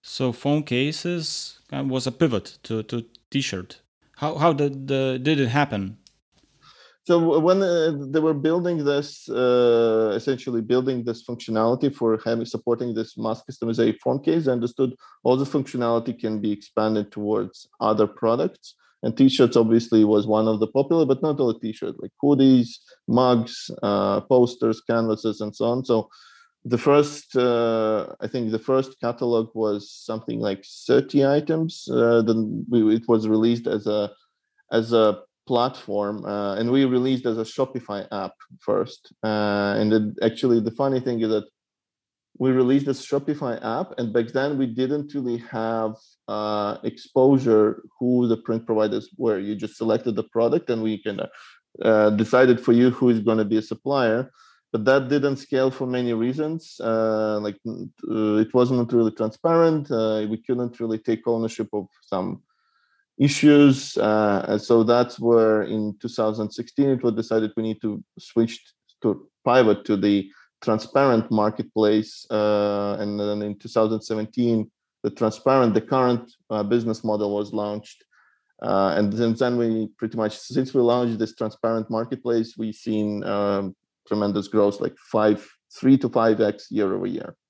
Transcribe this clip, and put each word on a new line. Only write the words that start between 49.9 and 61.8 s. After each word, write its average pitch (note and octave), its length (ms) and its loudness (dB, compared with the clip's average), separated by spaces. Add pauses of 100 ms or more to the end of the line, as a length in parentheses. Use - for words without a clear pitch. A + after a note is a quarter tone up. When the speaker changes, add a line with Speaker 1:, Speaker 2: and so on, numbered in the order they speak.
Speaker 2:
the A2 160 -6
product, A#2+ 380 0
and A2+ 140 -2
we G#2+ 160 -2
can, G#2 220 -8 (600)
uh, G#2+ 300 6
decided B2 500 4
for B2 120 4
you A#2+ 180 6
who B2 180 2
is A2+ 100 2
gonna A2 260 0
be G#2+ 120 0
a G#2+ 60 0
supplier, B2 680 -2 (400)
but A2 140 -4
that C3 240 4
didn't C#3 280 0
scale C3 320 0
for C3 160 -6
many B2 280 -2
reasons. D3+ 640 -4
Uh, A2 600 0
like, G#2 260 -6
n-, G2+ 260 -10 (180)
uh, G#2+ 260 0
it A2 180 2
wasn't B2 400 2
really A2+ 180 2
transparent. D#3 800 0
Uh, A2 380 0
we A2 80 -4
couldn't B2 420 -6
really A2+ 180 -4
take A#2 300 -4
ownership A2+ 460 -2
of G2+ 140 -6 (140)